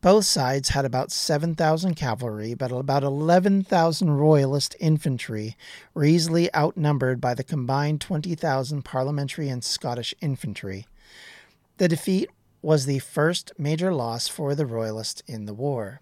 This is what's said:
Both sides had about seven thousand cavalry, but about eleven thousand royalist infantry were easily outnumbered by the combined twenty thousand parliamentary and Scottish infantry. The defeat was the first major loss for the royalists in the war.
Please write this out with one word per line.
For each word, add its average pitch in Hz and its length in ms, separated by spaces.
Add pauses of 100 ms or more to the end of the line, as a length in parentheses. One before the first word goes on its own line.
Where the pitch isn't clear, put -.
Both 196 240
sides 135 440
had 139 160
about 127 260
seven 160 440
thousand 160 400
cavalry, 117 580
but 123 180
about 135 320
eleven 175 600
thousand 165 480
royalist 143 680
infantry 123 800 (380)
were 151 100
easily 165 500
outnumbered 147 640
by 123 140
the 127 100
combined 143 560
twenty 165 360
thousand 135 500
parliamentary 143 640
and 123 140
Scottish - 580
infantry. 104 680 (880)
The 180 100
defeat 185 420 (320)
was 151 240
the 139 140
first 160 580
major 160 340
loss 120 360
for 143 260
the 143 140
royalists 110 600
in 110 200
the 104 60
war. 120 480